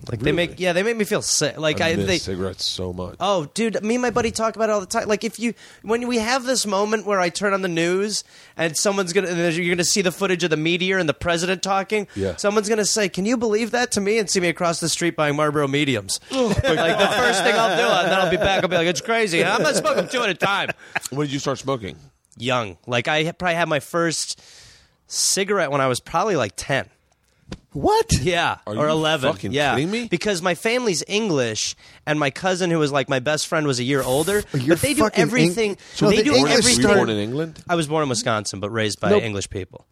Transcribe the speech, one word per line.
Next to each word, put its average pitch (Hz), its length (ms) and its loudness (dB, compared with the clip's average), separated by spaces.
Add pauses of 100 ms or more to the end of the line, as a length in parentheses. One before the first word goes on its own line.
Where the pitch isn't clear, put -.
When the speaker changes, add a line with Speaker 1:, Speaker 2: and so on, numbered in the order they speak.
Speaker 1:
Like, 110 120 -6
they 147 100 0
Speaker 2:
Really? 170 160 0
Speaker 1:
make, 139 120 -14
yeah, 180 140 0
they 180 80 2
make 226 160 0
me 208 80 0
feel 175 160 -2
sick. - 380 -2
Like, 151 220 0
Speaker 2:
I 165 100 2
Speaker 1:
I, 165 40 0
Speaker 2:
miss 98 120 0
Speaker 1:
they 180 100 2
Speaker 2:
cigarettes 92 480 -6
so 92 280 -4
much. 90 260 -10
Speaker 1:
Oh, 185 340 0
dude, 202 300 -2
me 220 120 0
and 247 60 -2
my 247 80 0
buddy 226 220 0
talk 226 240 -2
about 220 140 0
it - 20 0
all 208 80 0
the 185 80 -8
time. - 200 -2
Like, 208 160 0
if 226 140 -6
you, 220 160 -2 (300)
when 233 240 -2
we 240 100 0
have 240 280 0
this 254 200 0
moment 208 400 0
where 202 140 0
I 180 100 2
turn 196 240 -2
on 190 80 0
the 190 60 -2
news 180 560 0 (340)
and 156 180 -2
someone's 196 380 0
gonna, 185 140 2
and 170 280 0
you're 175 200 0
gonna 175 80 2
see 196 180 2
the 180 100 0
footage 185 320 -2
of 175 60 0
the 156 80 2
meteor 175 400 0
and 175 100 0
the 143 60 2
president 175 480 -2
talking, 196 540 -2
Speaker 2:
Yeah. 190 220 -2
Speaker 1:
someone's 208 320 0
gonna 214 160 2
say, 202 220 0
"Can 190 200 -4
you 247 100 2
believe 220 340 0
that?" 240 200 -2
to 202 100 0
me 208 160 2
and 202 100 0
see 196 120 0
me 175 80 2
across 170 320 0
the 165 100 -2
street 170 260 -2
buying 147 200 0
Marlboro 147 320 2
Mediums. 135 520 0 (120)
Speaker 2:
Oh, 262 180 2 (140)
my 262 100 2
Speaker 1:
Like, 165 240 2
the 202 100 4
first 185 360 2
thing 220 100 2
I'll 226 240 2
do, - 60 2 (100)
and 180 180 2
then 190 80 2
I'll 180 120 2
be 180 60 2
back, 196 260 0
I'll 180 60 0
be 175 80 2
like, 165 100 2
"It's 175 140 -2
crazy. 208 440 0
I'm 208 160 0
not 294 140 2
smoking 202 320 0
two 247 160 -2
at 208 60 0
a 180 40 0
time." 180 360 0 (420)
Speaker 2:
When 147 160 -2
did 135 60 -8
you 139 60 -4
start 135 200 -4
smoking? 107 380 -6 (380)
Speaker 1:
Young. 117 420 -2 (100)
Like, 120 200 -2
I 156 260 0
probably 175 220 -2
had 170 140 0
my 151 120 0
first - 600 -4 (640)
cigarette 190 680 0
when 143 100 2
I 135 60 4
was 123 120 0
probably, 190 380 -2
like, 110 180 -2
ten. 127 340 -2 (840)
Speaker 3:
What? 427 400 2 (100)
Speaker 1:
Yeah, 160 440 0
Speaker 2:
Are 104 100 -6
Speaker 1:
or 147 120 2
Speaker 2:
you 156 40 2
Speaker 1:
eleven. 156 400 2
Speaker 2:
fucking 101 200 -6
Speaker 1:
Yeah. 135 240 2
Speaker 2:
kidding 156 160 0
me? 233 160 -4
Speaker 1:
Because 180 340 -2
my 175 140 0
family's 226 520 0
English, 156 680 0 (300)
and 151 140 0
my 143 120 0
cousin, 185 400 0
who 165 80 2
was, 147 120 2
like, 139 180 0
my 131 100 0
best 147 260 -2
friend, 156 220 0
was 127 120 2
a 123 40 -2
year 135 180 2
older. 160 420 0 (100)
Speaker 3:
You're 147 220 2
Speaker 1:
But 160 60 2
they 277 140 0
do 214 80 2
Speaker 3:
fucking 208 180 2
Eng-, 156 60 4
Speaker 1:
everything. 202 500 2 (160)
Speaker 3:
so 202 140 2
Speaker 2:
Were 202 40 8
Speaker 1:
They - 60 6
Speaker 3:
the 220 60 6
Speaker 1:
do 285 80 2
Speaker 2:
you 240 60 6
Speaker 3:
English 294 200 4
Speaker 1:
everything. 233 260 4
Speaker 2:
born - 120 6
Speaker 3:
started 147 180 4
Speaker 2:
in 104 60 0
England? 147 500 -4
Speaker 1:
I 180 60 2
was 160 120 0
born 156 160 0
in 139 60 0
Wisconsin, 107 500 -2
but 104 120 -4
raised 107 280 -2
by 104 120 0
Speaker 3:
Nope. 104 120 4
Speaker 1:
English 101 280 -6
people. - 400 -12